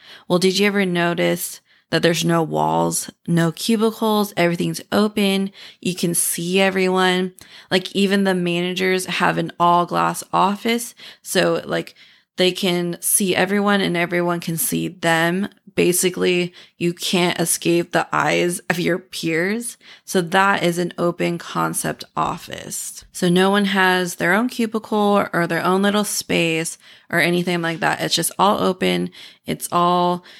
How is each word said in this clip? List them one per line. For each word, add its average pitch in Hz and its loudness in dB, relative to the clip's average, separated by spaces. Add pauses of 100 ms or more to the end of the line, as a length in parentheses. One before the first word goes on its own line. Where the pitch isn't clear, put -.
(260)
Well, 180 2
did 185 2
you 202 4
ever 202 2
notice 175 -2 (300)
that 165 0
there's 165 2
no 165 2
walls, 156 0 (200)
no 165 2
cubicles, 214 0
everything's 170 0 (100)
open, 196 2 (280)
you 175 -2
can 170 -2
see 175 -2
everyone? 185 2 (380)
Like, 185 -2
even 196 2
the 190 2
managers 180 -2
have 170 -2
an 165 -4
all 175 4
glass 170 -2
office, 202 -2 (280)
so, 170 0
like, 170 -6 (420)
they 185 2
can 175 -2
see - 0
everyone 202 2
and 175 0
everyone 175 -2
can 170 -6
see 165 -4
them. 170 0 (260)
Basically, 180 0 (240)
you 175 -2
can't 175 0
escape 170 0
the 165 0
eyes 170 0 (120)
of 170 -2
your 170 0
peers. 180 -4 (260)
So - 0
that 190 2
is 170 0
an 180 -2
open 170 -2
concept 165 -4 (100)
office. - -8
So - 0
no 185 4
one 202 4
has 185 2
their 175 0
own 233 2
cubicle 214 0
or 170 0
their 165 -2
own 185 2
little 202 2
space 165 -2 (340)
or 170 0
anything 175 0
like 165 -4
that. 156 0
It's 160 -4
just 165 -2
all 196 2
open. 180 0 (360)
It's - -6
all, 175 2 (160)